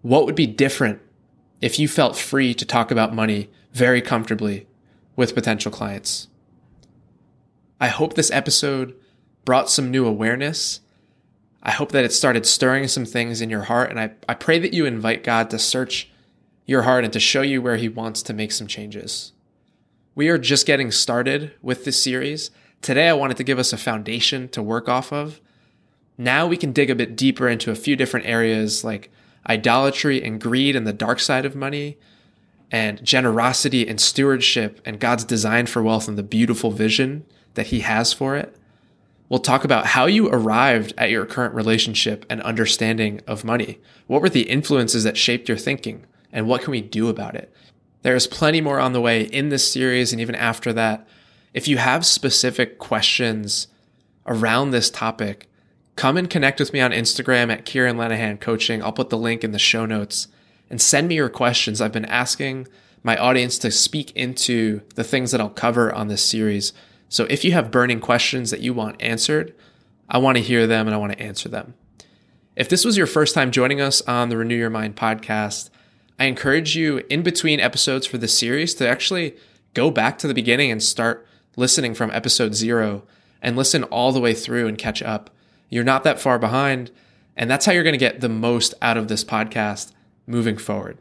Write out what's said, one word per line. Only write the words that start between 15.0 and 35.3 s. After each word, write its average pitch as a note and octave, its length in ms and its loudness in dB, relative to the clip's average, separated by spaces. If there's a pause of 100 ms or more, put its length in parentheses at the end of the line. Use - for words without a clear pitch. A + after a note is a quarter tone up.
God A2+ 280 2
to A2 100 -6
search - 500 -2 (560)
your B2+ 160 4
heart B2+ 220 4
and A2+ 80 -2
to B2 80 0
show C3+ 220 2
you C3+ 200 0
where A#2+ 140 0
he A2+ 120 -2
wants A2+ 360 -8
to A2+ 100 -8
make G#2+ 160 -6
some G#2+ 160 -6
changes. - 680 -10 (840)
We D3 120 2
are E3+ 100 4
just C3 280 2
getting C#3 240 2
started C3+ 640 -2 (100)
with B2+ 220 -4
this C3+ 180 0
series. C3+ 480 -4 (320)
Today, D3 260 4
I E3 40 6
wanted C#3 260 0
to B2 60 -4
give C3 140 0
us B2+ 140 0
a A#2 60 -6
foundation A#2 720 -2
to A#2 120 -8
work A#2 260 -4
off B2+ 240 0
of. D3 280 -8 (760)
Now C3 300 2
we F3 100 2
can D#3+ 160 -4
dig C#3 180 2
a B2+ 60 2
bit A#2 200 -2
deeper C3 320 2
into A#2 220 -2
a G#2+ 60 -2
few C#3+ 180 0
different C3 320 -2
areas A2 560 0
like A2 280 -8 (380)
idolatry C3 720 2
and A2 180 -6
greed C3 340 2
and A#2 120 -2
the G#2 60 -2
dark A2 280 -2
side C3 240 0
of C3+ 100 -6
money, C#3+ 420 -8 (760)
and A2 340 -2
generosity B2 840 2
and G#2+ 120 -4
stewardship B2+ 840 2
and G#2+ 160 -10
God's A#2 240 0
design A2+ 420 0